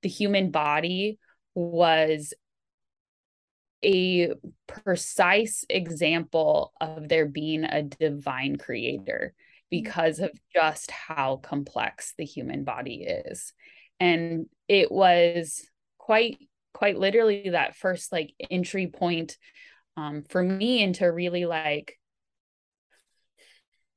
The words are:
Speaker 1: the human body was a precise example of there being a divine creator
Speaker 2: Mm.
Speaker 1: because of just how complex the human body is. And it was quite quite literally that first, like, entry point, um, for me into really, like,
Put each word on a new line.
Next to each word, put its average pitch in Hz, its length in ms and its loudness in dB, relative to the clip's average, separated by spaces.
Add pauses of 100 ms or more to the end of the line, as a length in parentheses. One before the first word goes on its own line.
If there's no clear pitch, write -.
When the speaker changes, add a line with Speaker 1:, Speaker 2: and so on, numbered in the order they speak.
Speaker 1:
the 196 60 -2
human 196 420 0
body 160 680 0 (360)
was 160 800 2 (1500)
a 185 500 4 (340)
precise 196 1040 0
example 160 1080 0
of 156 280 -8
there 160 180 4
being 156 380 -4
a 151 180 -2
divine 143 760 -4
creator 120 800 -6 (380)
Speaker 2:
Mm. 170 100 -2
Speaker 1:
because 160 360 0
of 170 120 -4 (240)
just 156 360 0
how 135 460 -6
complex - 800 -6
the 160 60 -8
human 139 400 -8
body 127 400 -10
is. - 480 -8 (460)
And 165 480 0 (220)
it 196 220 6
was 175 760 4 (320)
quite 226 400 2 (340)
quite 202 260 0
literally 202 520 2
that 165 260 0
first, - 360 -4
like, 160 200 -4 (180)
entry 180 360 -2
point, 170 500 -2 (600)
um, 151 320 -8
for 185 140 0
me 208 400 2
into 180 280 2
really, 175 340 -2
like, 156 540 -4 (2000)